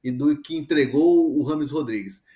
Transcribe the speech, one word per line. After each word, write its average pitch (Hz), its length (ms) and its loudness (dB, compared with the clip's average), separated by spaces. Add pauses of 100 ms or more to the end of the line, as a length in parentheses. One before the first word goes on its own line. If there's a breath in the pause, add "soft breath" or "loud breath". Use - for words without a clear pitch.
e 131 60 -4
do 143 300 0
que 165 160 -10
entregou 151 800 2
o 147 80 2
Rames 147 260 -4
Rodrigues. 110 520 -6 (140 soft breath)